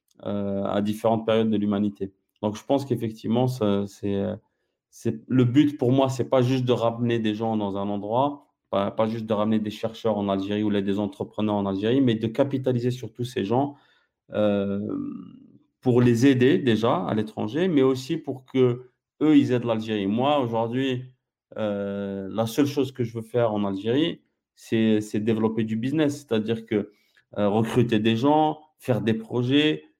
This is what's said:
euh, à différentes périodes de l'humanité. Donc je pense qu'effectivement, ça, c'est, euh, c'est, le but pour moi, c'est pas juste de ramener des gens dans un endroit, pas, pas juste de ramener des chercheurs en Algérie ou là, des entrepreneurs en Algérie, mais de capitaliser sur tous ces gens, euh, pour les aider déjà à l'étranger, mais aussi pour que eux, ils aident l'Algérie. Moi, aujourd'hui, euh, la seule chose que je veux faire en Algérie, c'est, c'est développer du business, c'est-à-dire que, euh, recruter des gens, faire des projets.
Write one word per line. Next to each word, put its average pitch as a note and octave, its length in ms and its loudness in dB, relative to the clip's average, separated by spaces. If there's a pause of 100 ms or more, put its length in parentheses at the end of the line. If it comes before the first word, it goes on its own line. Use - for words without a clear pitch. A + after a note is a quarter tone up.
(260)
euh, G2+ 400 -4
à G2 160 -2
différentes A2 440 0
périodes A2+ 240 2
de G#2+ 80 0
l'humanité. G2+ 560 -2 (280)
Donc G#2 160 -2
je - 60 -18
pense C3+ 220 0
qu'effectivement, A#2 600 -2
ça, G2+ 400 0
c'est, G2+ 280 -6
euh, G2 200 -4 (540)
c'est, - 380 -6
le B2+ 180 4
but C#3+ 320 2
pour B2 140 2
moi, C3+ 180 4
c'est B2 200 -4
pas C3 120 4
juste B2+ 240 2
de A#2+ 80 2
ramener A#2 460 0
des G#2+ 160 -2
gens A2 220 -2
dans G2+ 200 -2
un G2+ 120 -4
endroit, A2+ 580 -2 (220)
pas, G2+ 220 0
pas A2 160 0
juste A2 180 -6
de A2 80 0
ramener G#2+ 260 2
des G#2+ 100 -4
chercheurs A2 480 -4
en G2+ 120 -2
Algérie G2+ 340 -2
ou G#2+ 60 0
là, G2+ 120 0
des G2 180 -2
entrepreneurs G#2 560 -4
en G2+ 100 0
Algérie, G#2 360 0
mais A#2+ 140 2
de A2+ 120 -2
capitaliser B2+ 640 -2
sur A#2+ 220 -10
tous A#2+ 120 -8
ces G#2+ 200 -4
gens, C3+ 300 0 (580)
euh, G2+ 460 0 (1040)
pour B2 200 4
les A#2+ 240 4
aider C3+ 320 6
déjà C3 480 2
à - 80 -2
l'étranger, A2 540 -4
mais C#3+ 160 4
aussi C3 340 0
pour - 280 -10
que B2+ 440 0 (320)
eux, D3+ 160 6
ils B2 140 4
aident A#2+ 140 0
l'Algérie. A2 420 -2
Moi, C3 320 2
aujourd'hui, B2 640 -2 (520)
euh, G2+ 760 -6
la A2 160 -2
seule C#3 180 0
chose C3 260 -2
que B2 120 -4
je A2 100 -8
veux A#2 80 -8
faire A2+ 320 0
en G#2 120 0
Algérie, A2+ 560 -2 (340)
c'est, A2 460 2
c'est G#2+ 180 -4
développer A2 440 0
du A2 120 -4
business, C#3 440 0
c'est-à-dire A2 460 -2
que, G#2 260 -2 (460)
euh, G#2 120 2
recruter A2 500 2
des A2+ 160 2
gens, D3+ 440 2 (180)
faire G#2+ 240 -2
des A2 120 0
projets. C3 720 0 (160)